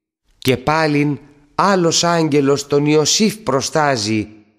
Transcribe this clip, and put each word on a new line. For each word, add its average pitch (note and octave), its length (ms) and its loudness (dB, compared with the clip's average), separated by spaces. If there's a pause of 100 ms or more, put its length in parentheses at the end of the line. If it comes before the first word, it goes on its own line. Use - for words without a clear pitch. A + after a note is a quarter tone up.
(380)
Και B2+ 200 0
πάλιν D3 640 -2 (360)
άλλος F3 480 0
άγγελος D3 640 0
τον D3 180 0
Ιωσήφ D3+ 520 2
προστάζει, B2 880 -2 (320)